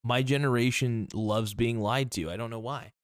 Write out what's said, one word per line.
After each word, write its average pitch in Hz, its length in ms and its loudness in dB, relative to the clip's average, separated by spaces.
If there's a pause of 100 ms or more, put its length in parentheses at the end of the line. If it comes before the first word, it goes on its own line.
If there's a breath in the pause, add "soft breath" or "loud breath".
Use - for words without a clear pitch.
My 123 200 2
generation 127 880 2
loves 107 420 0
being 117 260 2
lied 120 320 0
to. 82 180 -4
I 90 60 -6
don't 113 140 -8
know 113 80 -8
why. 113 340 -10 (120)